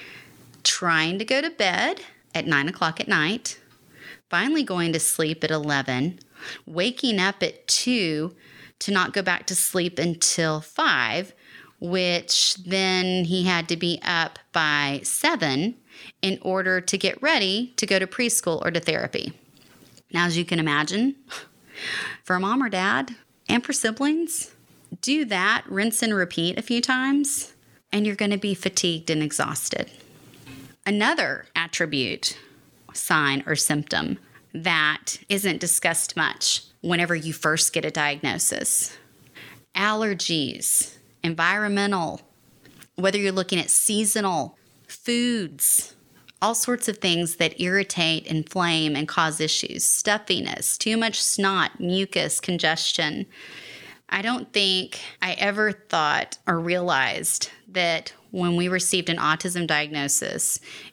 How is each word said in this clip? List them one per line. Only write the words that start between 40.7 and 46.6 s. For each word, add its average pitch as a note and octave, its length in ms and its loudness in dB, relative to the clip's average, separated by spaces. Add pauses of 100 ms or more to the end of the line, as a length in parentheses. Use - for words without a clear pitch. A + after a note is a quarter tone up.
environmental, G3 1000 0 (720)
whether F#3+ 220 2
you're G3 140 2
looking F#3 280 0
at - 120 0
seasonal, G3+ 840 2 (300)
foods, A#3+ 1080 0 (460)
all A3 120 2
sorts B3 360 0